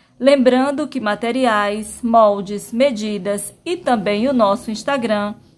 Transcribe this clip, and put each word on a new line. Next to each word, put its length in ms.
Lembrando 680
que 120
materiais, 1040
moldes, 680
medidas 840
e 100
também 520
o 60
nosso 360
Instagram 640